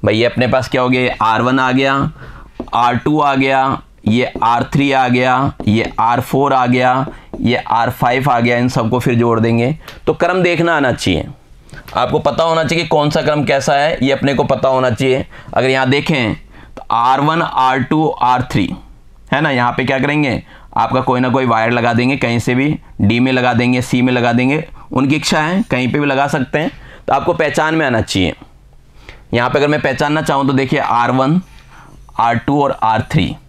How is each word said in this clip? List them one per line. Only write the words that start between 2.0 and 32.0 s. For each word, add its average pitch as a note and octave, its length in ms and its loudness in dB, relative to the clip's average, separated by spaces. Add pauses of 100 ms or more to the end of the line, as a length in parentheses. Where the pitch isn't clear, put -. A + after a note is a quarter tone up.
आर B2 220 2
टू D3+ 240 0
आ C#3+ 160 2
गया, C3+ 460 0 (260)
ये A#2+ 260 0 (100)
आर A#2+ 200 2
थ्री C#3 280 0
आ B2+ 160 2
गया, B2+ 460 0 (140)
ये G#2+ 320 0
आर A#2+ 220 0
फ़ोर C#3 320 0
आ B2+ 120 2
गया, B2+ 400 0 (360)
ये A#2 140 0
आर A#2 340 -2
फ़ाइव C3 400 0
आ A#2+ 100 2
गया, A#2+ 180 0
इन B2 120 0
सबको B2 300 0
फिर B2 160 0
जोड़ A#2 240 2
देंगे A#2 380 0 (300)
तो D#3 60 2
क्रम F3 280 0
देखना E3+ 360 2
आना C3+ 140 2
चाहिए, E2+ 360 -2 (720)
आपको B2+ 220 0
पता D#3+ 240 0
होना E3 200 2
चाहिए E3 200 0
कि D#3+ 40 -6
कौन D3 220 2
सा D#3 120 0
क्रम D3 220 0
कैसा C#3 300 0
है, D3 300 0
ये C#3 80 2
अपने C3+ 220 0
को B2+ 100 0
पता C3 260 0
होना B2+ 200 2
चाहिए। C3 360 0 (280)
अगर B2+ 160 2
यहाँ C3 200 2
देखें C3 460 0 (420)
तो - 140 -18
आर B2 300 2
वन, D#3 200 0
आर C3 380 0
टू, D#3 300 0
आर B2 320 0
थ्री - 320 -2 (600)
है C#3 80 0
ना, D#3 80 0
यहाँ B2 220 0
पे B2+ 140 -2
क्या C3+ 140 0
करेंगे, C#3+ 440 0 (340)
आपका B2 240 0
कोई B2 180 0
ना B2+ 100 2
कोई C3 160 0
वायर A2+ 260 0
लगा A#2+ 220 0
देंगे, B2+ 240 2
कहीं A#2+ 220 0
से B2 160 0
भी C#3+ 240 0 (220)
D G#2+ 180 4
में C3 120 2
लगा B2+ 220 0
देंगे, B2 280 2
सी B2 200 0
में B2+ 120 2
लगा A#2+ 200 0
देंगे, B2+ 340 0 (240)
उनकी C3 240 0
इच्छा D#3 260 0
है, F3+ 280 0
कहीं B2+ 220 0
पे D3+ 80 0
भी D3 60 0
लगा C#3 220 0
सकते C#3+ 320 -2
हैं। E3 120 -4 (360)
तो - 60 2
आपको C#3 200 0
पहचान D#3+ 420 0
में D#3+ 100 0
आना A#2 160 0
चाहिए। F#2+ 320 -2 (1000)
यहाँ A#2+ 160 2
पे D3+ 100 2
अगर C#3+ 80 2
मैं D3 140 0
पहचानना D3 400 0
चाहूँ C#3+ 260 0
तो C#3 60 2
देखिए C3+ 260 0
आर A#2+ 320 0
वन, C3+ 300 2 (800)